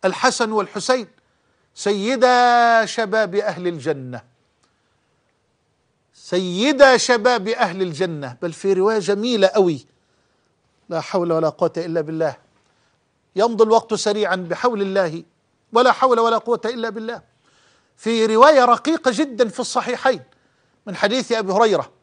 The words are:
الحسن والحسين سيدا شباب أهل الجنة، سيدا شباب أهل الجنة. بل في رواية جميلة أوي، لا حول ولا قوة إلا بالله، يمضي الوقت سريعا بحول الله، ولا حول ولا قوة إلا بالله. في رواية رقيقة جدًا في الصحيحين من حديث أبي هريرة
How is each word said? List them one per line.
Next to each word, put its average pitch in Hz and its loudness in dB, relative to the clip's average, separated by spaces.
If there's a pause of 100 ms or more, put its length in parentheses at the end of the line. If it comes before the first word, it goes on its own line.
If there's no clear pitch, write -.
الحسن 233 0
والحسين 214 -4 (680)
سيدا 233 2
شباب 208 -2
أهل 190 -4
الجنة، 135 -6 (1900)
سيدا 240 2
شباب 233 0
أهل 220 -2
الجنة. 156 -6
بل 170 -6
في 196 -2
رواية 208 0
جميلة 202 0
أوي، 185 0 (1040)
لا 165 -6
حول 175 -2
ولا 160 0
قوة 165 -2
إلا 165 -4
بالله، 156 -6 (1000)
يمضي 220 2
الوقت 220 2
سريعا 202 -2
بحول 190 -4
الله، 190 -2 (500)
ولا 240 4
حول 247 2
ولا 226 2
قوة 233 -4
إلا 226 -6
بالله. 220 -12 (680)
في 226 0
رواية 247 6
رقيقة 262 0
جدًا 240 -2
في 185 -14
الصحيحين 233 -2 (640)
من 190 -10
حديث 214 -2
أبي 208 -2
هريرة 196 2 (100)